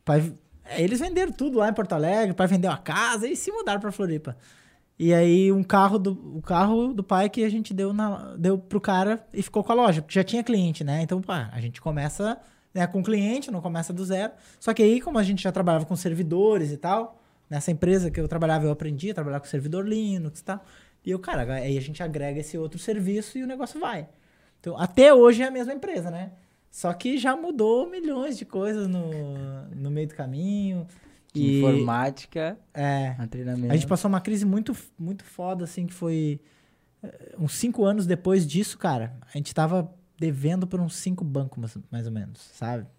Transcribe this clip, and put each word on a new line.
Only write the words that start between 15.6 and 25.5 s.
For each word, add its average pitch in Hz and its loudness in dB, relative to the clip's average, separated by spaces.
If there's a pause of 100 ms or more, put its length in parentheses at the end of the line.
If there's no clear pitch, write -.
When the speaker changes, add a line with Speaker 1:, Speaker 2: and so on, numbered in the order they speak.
Speaker 1:
com 180 -4
servidores 170 2
e 147 -8
tal, 196 -2 (260)
nessa 147 -4
empresa 175 2
que - -4
eu 160 0
trabalhava, 160 2
eu 147 4
aprendi 151 -4
a - -6
trabalhar 143 -4
com 139 -12
servidor 156 -4
Linux 202 -2
e - -20
tal. 196 -8 (420)
E 185 -2
eu, 185 -2
"Cara, 185 -4 (120)
aí 135 -2
a - -4
gente 147 -10
agrega 147 -6
esse 151 -10
outro 160 -8
serviço 208 -4
e 262 -6
o - -6
negócio 262 -8
vai." 185 -6 (500)
Então, 170 -10
até 262 10
hoje 240 10
é - -2
a 262 -4